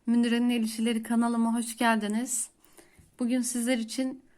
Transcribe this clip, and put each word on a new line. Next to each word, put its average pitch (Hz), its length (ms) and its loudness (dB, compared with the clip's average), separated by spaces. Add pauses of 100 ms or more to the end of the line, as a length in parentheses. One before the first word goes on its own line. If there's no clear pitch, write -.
Münir'in 233 440 4
El 240 120 0
İşleri 226 400 -2
kanalıma 233 520 0
hoş 233 220 -4
geldiniz. 226 720 0 (680)
Bugün 247 220 0
sizler 240 380 0
için 254 460 -4 (140)